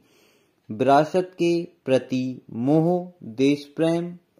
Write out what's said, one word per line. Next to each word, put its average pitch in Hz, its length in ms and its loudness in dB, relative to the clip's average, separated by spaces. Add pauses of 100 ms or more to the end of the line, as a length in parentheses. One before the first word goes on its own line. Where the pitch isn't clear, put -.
(720)
विरासत 139 640 2
के 170 340 -2 (160)
प्रति 127 640 -2
मोह, 160 600 0 (100)
देश 135 420 0
प्रेम 170 540 -4 (220)